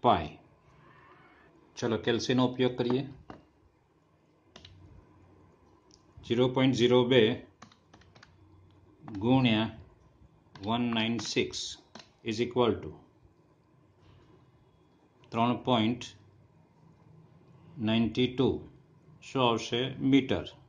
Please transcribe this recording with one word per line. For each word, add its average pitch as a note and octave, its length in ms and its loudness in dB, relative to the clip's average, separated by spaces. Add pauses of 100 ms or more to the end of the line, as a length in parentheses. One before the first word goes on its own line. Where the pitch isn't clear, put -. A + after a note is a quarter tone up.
પાઈ. F2+ 360 2 (1400)
ચલો, A2+ 220 -2
કેલ્સીનો B2 460 0
ઉપયોગ B2 320 -2
કરીએ. B2 260 -2 (3250)
ઝીરો B2 240 2
પોઇન્ટ C3 260 2
ઝીરો A#2+ 300 4
બે B2 160 6 (2000)
ગુણ્યા A2+ 520 2 (960)
one A#2+ 260 -2
nine A2+ 280 -2
six - 600 -6 (460)
is A2+ 160 -6
equal A#2+ 340 0
to E2 160 -10 (2500)
ત્રણ A#2 260 0
પોઇન્ટ A#2+ 460 0 (1800)
નાઇન્ટી A2+ 480 0
ટુ. B2 420 -2 (540)
શું C3+ 200 -2
આવશે? A#2+ 560 0
મીટર. C3 480 2 (220)